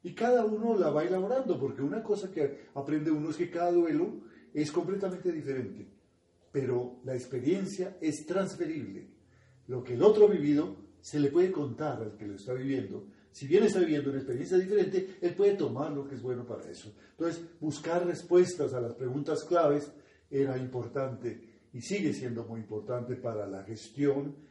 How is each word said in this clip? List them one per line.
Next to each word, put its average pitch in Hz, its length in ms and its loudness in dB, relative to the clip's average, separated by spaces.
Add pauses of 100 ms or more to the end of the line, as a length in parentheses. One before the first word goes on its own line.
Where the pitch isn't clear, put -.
Y - 120 -8
cada 240 280 4
uno 220 360 2
la 160 100 4
va 151 140 2
elaborando, 190 560 0
porque 135 240 -4
una 202 180 -2
cosa 196 300 -4
que - 420 -4
aprende 151 380 -2
uno 151 180 0
es 151 80 -6
que 175 140 -2
cada 175 200 0
duelo 170 500 2 (300)
es 151 200 -2
completamente 185 600 -2
diferente, 135 560 -6 (640)
pero 123 520 -2
la 127 100 -4
experiencia 170 880 -2
es 151 240 -2
transferible. 160 840 -4 (560)
Lo 123 160 -4
que 123 100 -6
el 120 80 0
otro 208 240 10
ha 196 60 6
vivido 151 440 2 (260)
se - 180 -4
le 139 100 4
puede 180 220 4
contar 135 500 -4
al 107 160 -10
que 107 80 -12
lo 98 80 -8
está 123 220 -6
viviendo. 131 540 -4 (200)
Si - 160 -14
bien 185 180 6
está 190 160 4
viviendo 147 300 2
una 135 80 -4
experiencia 143 400 0
diferente, 190 640 2
él 175 140 -2
puede 202 180 4
tomar 139 380 -2
lo 139 160 -6
que 131 80 -10
es 113 80 -12
bueno 117 240 -4
para 107 200 -10
eso. - 240 -16 (200)
Entonces, 160 320 -4 (160)
buscar 165 440 -2
respuestas 175 680 4
a 123 80 -2
las 117 140 -4
preguntas 143 480 -4
claves 147 500 4 (380)
era 135 260 2
importante 123 840 -6 (340)
y 123 80 -10
sigue 185 300 -2
siendo 117 340 -6
muy 113 160 -10
importante 117 560 -6
para 110 280 -6
la 95 200 -10
gestión 139 680 -2 (160)